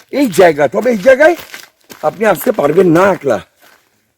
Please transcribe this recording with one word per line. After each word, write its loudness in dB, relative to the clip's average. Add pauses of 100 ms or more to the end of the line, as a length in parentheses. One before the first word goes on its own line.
(100)
এই -2
জায়গা। 2
তবে -4
এই -2
জায়গায় 2 (680)
আপনি -4
আসতে -2
পারবেন 0
না 2
একলা। -4 (720)